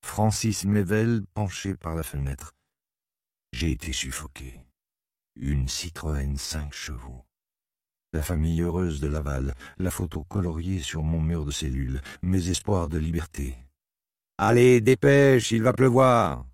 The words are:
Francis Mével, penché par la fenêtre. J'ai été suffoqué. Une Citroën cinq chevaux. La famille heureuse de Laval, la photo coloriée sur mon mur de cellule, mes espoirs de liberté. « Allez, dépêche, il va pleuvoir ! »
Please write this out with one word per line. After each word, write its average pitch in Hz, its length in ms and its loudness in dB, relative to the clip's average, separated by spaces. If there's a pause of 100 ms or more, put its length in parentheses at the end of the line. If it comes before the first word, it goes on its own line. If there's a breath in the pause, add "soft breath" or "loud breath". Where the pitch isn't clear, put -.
Francis 107 600 0
Mével, 104 580 2 (120)
penché 98 400 -6
par 82 200 -8
la 82 80 -4
fenêtre. 69 520 -8 (960)
J'ai 82 180 -2
été 76 220 -6
suffoqué. 65 680 -10 (800)
Une 65 320 -2
Citroën 71 720 -6
cinq 73 340 -8
chevaux. 64 540 -14 (880)
La 78 80 0
famille 82 400 0
heureuse 85 400 0
de 73 40 -2
Laval, 71 480 -2 (220 loud breath)
la 92 140 -2
photo 82 340 -6
coloriée 87 560 -4
sur 76 220 -6
mon 80 180 0
mur 80 240 -2
de 71 60 -6
cellule, 67 500 -4 (220 loud breath)
mes 90 260 0
espoirs 90 400 -2
de 80 80 -4
liberté. « 78 600 -6 (800)
Allez, 123 420 6
dépêche, 135 680 6
il 113 120 0
va 123 120 4
pleuvoir ! » 120 800 4